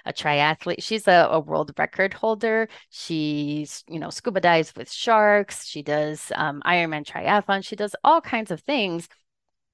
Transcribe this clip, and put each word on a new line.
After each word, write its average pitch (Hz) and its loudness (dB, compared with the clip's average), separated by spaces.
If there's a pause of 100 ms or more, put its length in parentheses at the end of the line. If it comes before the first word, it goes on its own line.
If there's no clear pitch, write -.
a - -6
triathlete. 151 0
She's 220 -2
a, 175 8
a 165 2
world 151 -4
record 185 -2
holder. 220 -2 (200)
She's, 151 -6
you 165 -8
know, 156 -8
scuba 190 -6
dives 170 4
with 117 -14
sharks. 208 2
She - -10
does, 151 -4
um, 147 -4
Ironman 165 0
triathlon. 196 -2
She - -12
does 208 -6
all 320 6
kinds 220 -6
of 165 -6
things 190 -2 (640)